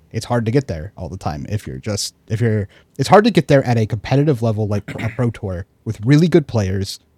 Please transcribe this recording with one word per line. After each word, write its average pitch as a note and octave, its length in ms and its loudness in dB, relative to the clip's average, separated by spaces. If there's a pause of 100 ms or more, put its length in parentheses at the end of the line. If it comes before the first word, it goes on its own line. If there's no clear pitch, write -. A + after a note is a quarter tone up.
(120)
it's - 140 -6
hard A#2+ 200 0
to A2+ 60 0
get C#3 160 0
there E2+ 300 -8
all E2 120 -10
the F2+ 80 -10
time D2+ 320 -8
if - 180 -6
you're C2 100 -10
just, G2+ 380 -6 (140)
if A2 120 -2
you're, G#2+ 260 0 (300)
it's C3+ 120 -2
hard G#3 160 8
to A#3+ 60 4
get - 180 2
there C#3 160 6
at A#2+ 120 2
a A2 80 2
competitive C3+ 560 0
level A2 260 0
like G2+ 160 -4 (180)
a A2+ 80 -4
Pro A#2+ 220 -2
Tour F#2 340 -8 (200)
with G#2+ 200 -6
really D3 240 6
good D#3 180 4
players G2 520 -2 (180)